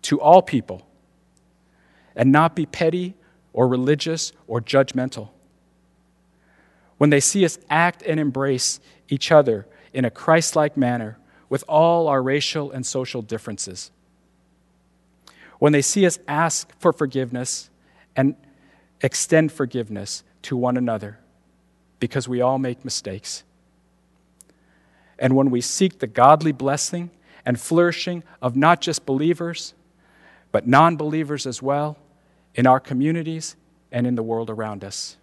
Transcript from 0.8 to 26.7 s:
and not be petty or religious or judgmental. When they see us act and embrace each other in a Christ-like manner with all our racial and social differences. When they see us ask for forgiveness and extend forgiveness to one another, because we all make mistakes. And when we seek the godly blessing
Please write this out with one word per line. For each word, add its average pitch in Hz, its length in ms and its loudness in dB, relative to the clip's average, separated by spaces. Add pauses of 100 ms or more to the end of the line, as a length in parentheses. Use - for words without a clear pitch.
and 127 180 4
not 160 240 4
be 165 80 -2
petty 180 500 -2 (380)
or 123 160 2
religious 147 640 -2 (140)
or 113 140 -4
judgmental. 131 680 -2 (1700)
When 147 140 4
they 143 100 6
see 190 240 2
us - 140 -2 (100)
act 170 340 0
and 156 160 -2
embrace 135 600 -2 (280)
each - 220 -4
other 123 360 6 (260)
in 131 140 -2
a 113 40 0
Christ-like 160 680 0
manner 120 420 -2 (300)
with 131 200 -4
all 165 400 2
our 135 140 0
racial 143 500 -4
and 127 140 -10
social 127 340 -6
differences. 107 680 -12 (1700)
When 151 140 4
they 143 100 2
see 190 240 2
us 170 200 0
ask 156 520 -4
for 170 140 2
forgiveness 127 800 -6 (440)
and 135 200 0 (680)
extend 160 500 0
forgiveness 110 720 -8 (180)
to 135 140 -6
one 123 200 0
another, 110 420 -4 (840)
because 123 280 -6
we 123 120 -4
all 131 180 0
make 127 260 -6
mistakes. - 600 -12 (1700)
And 127 180 2
when 135 140 4
we 123 100 0
seek - 380 -2
the 127 80 -4
godly 147 460 4
blessing 147 580 -6 (340)